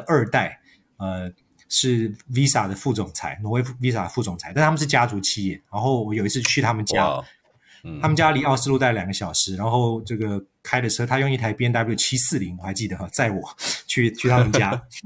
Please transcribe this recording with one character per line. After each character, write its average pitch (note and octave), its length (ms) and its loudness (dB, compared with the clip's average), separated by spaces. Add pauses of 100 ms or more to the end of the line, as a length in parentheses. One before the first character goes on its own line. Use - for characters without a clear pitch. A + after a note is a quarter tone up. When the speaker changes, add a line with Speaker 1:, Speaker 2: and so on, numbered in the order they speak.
Speaker 1:
二 C#3+ 220 4
代， G2+ 320 -2 (340)
呃， F#2 340 -6 (380)
是 A#2 420 0 (220)
Visa B2 380 2
的 G2 40 -4
副 A#2+ 200 -2
总 F#2+ 200 -4
裁， - 300 -6
挪 G#2+ 80 -2
威 B2 100 0
Visa B2 420 -2
的 F2 40 -4
副 - 160 -4
总 F#3 140 -4
裁， - 180 -12
但 D3 80 4
他 D#3 80 6
们 D#3+ 60 0
是 D3 80 -2
家 C3+ 200 4
族 G#2 140 -2
企 G2 260 -2
业。 F2+ 240 -4
然 G#2 120 -6
后 B2+ 240 2
我 G#2+ 80 -4
有 G#2+ 120 -2
一 G#2 40 0
次 B2+ 120 -4
去 B2 200 0
他 A2+ 120 2
们 A2 120 -2
家， - 240 2
Speaker 2:
哇。 - 160 -4 (580)
嗯。 D#3+ 160 -12
Speaker 1:
他 D#3 80 0
们 D#3 80 4
家 D#3+ 160 6
离 C#3+ 140 2
奥 C3+ 100 4
斯 B2+ 140 0
陆 C3+ 100 4
大 C3 80 4
概 A#2+ 60 4
两 F#2+ 120 -2
个 F#2+ 60 -4
小 F2+ 220 -6
时， F#2+ 240 0
然 G#2+ 120 0
后 A#2 340 2
这 A#2+ 120 -6
个 G2+ 260 -2 (220)
开 - 160 -2
的 A#2+ 100 0
车， A#2+ 160 -2
他 B2+ 140 0
用 C#3 100 2
一 C3+ 60 2
台 A2+ 160 -2
B A#2+ 140 -2
M A#2+ 80 2
W A2+ 220 0
七 - 200 0
四 - 240 2
零， F2+ 200 -6
我 F#2 40 -14
还 F#2+ 100 -6
记 A2 140 -4
得 F#2+ 80 -6
哈， F2 160 -8
载 B2 180 2
我 F#2+ 120 -4 (440)
去， A#2+ 280 2
去 - 160 0
他 B2 80 6
们 B2 160 6
家。 G#2+ 280 2 (240)